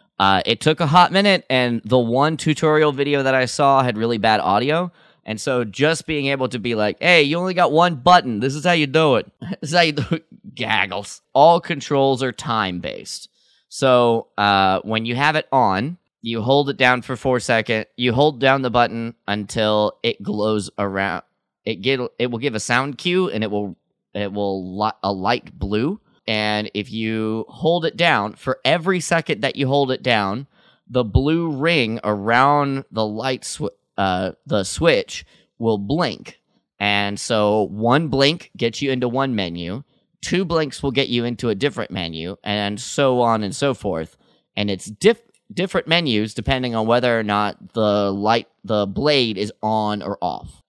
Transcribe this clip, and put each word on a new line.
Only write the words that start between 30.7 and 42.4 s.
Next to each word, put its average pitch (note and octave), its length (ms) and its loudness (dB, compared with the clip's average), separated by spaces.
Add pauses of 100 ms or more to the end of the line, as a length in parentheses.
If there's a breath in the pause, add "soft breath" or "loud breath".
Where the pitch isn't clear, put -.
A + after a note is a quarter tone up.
the B2 160 0
blue D3 460 0
ring C3+ 540 0
around C3+ 880 2
the A2 140 -2
light A2+ 380 -4
swi-, - 260 -8 (280)
uh, F#2+ 360 0 (120)
the G#2 180 -2
switch C3+ 600 0 (320)
will A2+ 220 0
blink. B2 600 -4 (400)
And G2+ 400 -2
so G#2+ 520 2
one A#2+ 380 0
blink C#3 460 0
gets A#2 240 -4
you C#3 120 -2
into B2+ 160 -2
one C3 260 -2
menu, F2+ 500 -6 (380)
two F3+ 240 -2
blinks D#3 380 -4
will C#3 80 -2
get B2+ 180 0
you A#2+ 160 -2
into A#2+ 240 -4
a G#2+ 60 0
different A2 340 -4
menu, E2+ 540 -8